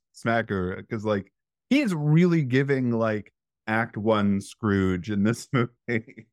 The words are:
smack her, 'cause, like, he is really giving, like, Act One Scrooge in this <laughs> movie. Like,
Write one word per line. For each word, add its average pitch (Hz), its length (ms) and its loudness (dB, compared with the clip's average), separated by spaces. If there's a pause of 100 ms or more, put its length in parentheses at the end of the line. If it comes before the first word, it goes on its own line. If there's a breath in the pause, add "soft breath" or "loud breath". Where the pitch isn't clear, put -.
(120)
smack 113 360 -2
her, 92 420 -4
'cause, 107 140 -6
like, 107 260 -2 (380)
he 269 140 2
is 208 120 -2
really 160 480 4
giving, 131 480 0
like, 110 420 -2 (340)
Act 110 320 -2
One 104 420 2
Scrooge 95 680 0
in 101 140 0
this 117 260 -2
<laughs> - 20 -4
movie. 120 180 -2 (180)
Like, 113 440 -8